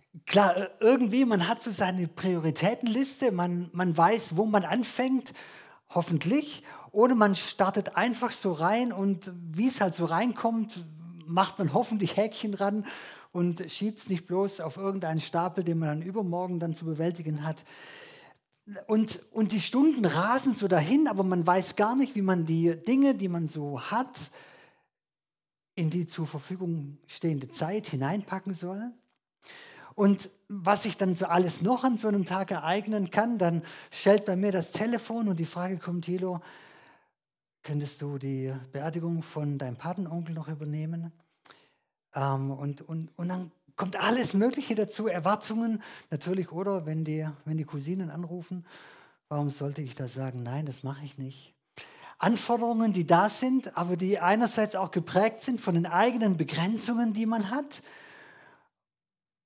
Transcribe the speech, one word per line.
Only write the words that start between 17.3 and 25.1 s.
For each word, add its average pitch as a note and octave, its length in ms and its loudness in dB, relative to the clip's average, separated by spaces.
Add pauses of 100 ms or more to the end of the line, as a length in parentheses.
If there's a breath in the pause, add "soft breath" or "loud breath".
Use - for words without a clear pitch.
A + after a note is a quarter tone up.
hat. D#3 200 -6 (1200 loud breath)
Und, A3 340 2 (120)
und A3 180 2
die G#3+ 100 0
Stunden C4 440 4
rasen G#3+ 500 2
so G3+ 140 -2
dahin, F#3 400 4
aber G3 160 0
man F3+ 200 2
weiß F3+ 300 4
gar A3 220 2
nicht, C4+ 180 2
wie G#3 80 0
man F3+ 240 2
die E3 380 2
Dinge, C4 320 4
die F#3+ 120 -4
man E3+ 200 -2
so C#3+ 320 -6
hat, C4 360 -4 (1600 loud breath)